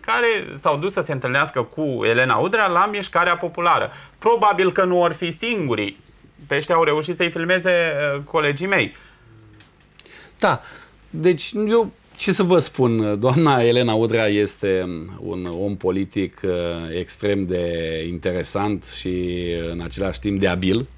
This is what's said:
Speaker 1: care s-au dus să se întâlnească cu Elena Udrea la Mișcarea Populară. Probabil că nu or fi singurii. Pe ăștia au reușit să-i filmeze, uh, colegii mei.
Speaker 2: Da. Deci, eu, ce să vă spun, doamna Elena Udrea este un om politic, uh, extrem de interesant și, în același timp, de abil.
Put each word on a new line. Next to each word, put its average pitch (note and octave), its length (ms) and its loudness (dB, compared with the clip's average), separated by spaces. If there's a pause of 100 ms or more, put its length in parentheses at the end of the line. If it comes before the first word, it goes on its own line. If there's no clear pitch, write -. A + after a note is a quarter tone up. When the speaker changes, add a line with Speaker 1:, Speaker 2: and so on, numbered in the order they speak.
Speaker 1:
care A#3+ 240 0 (360)
s-au D3+ 160 2
dus F3+ 160 -2
să F#3 140 -2
se D#3 60 -6
întâlnească C3+ 500 0
cu B2+ 420 -4
Elena A#2+ 320 4
Udrea G3 300 2
la F3+ 260 2
Mișcarea F3 440 0
Populară. E3+ 540 0 (280)
Probabil G3+ 540 4
că F#3+ 120 2
nu F3+ 160 2
or E3+ 120 2
fi E3 200 -6
singurii. C#3+ 680 -4 (480)
Pe C#3+ 100 -2
ăștia E3+ 180 0
au E3 100 4
reușit D3+ 320 0
să-i E3+ 140 -2
filmeze, F3+ 400 0 (440)
uh, C#3+ 100 -6
colegii D3 420 0
mei. D#3 280 0 (1400)
Speaker 2:
Da. E3+ 220 2 (500)
Deci, D#3+ 420 0 (160)
eu, A3+ 220 2 (260)
ce - 160 -2
să G3 100 2
vă F3+ 160 4
spun, A2 640 0
doamna C3+ 420 4
Elena A#2+ 320 2
Udrea A2 320 2
este G2 640 0 (320)
un F#2 260 -8 (140)
om G2+ 160 -4
politic, F#2+ 680 -2
uh, F#2+ 60 0 (480)
extrem G2+ 480 -2
de E2+ 640 -4
interesant F2+ 760 -4
și, F2+ 600 -6 (260)
în E2+ 100 -8
același F2+ 400 -6
timp, G2+ 200 -2
de F#2+ 80 2
abil. F#2 380 0 (100)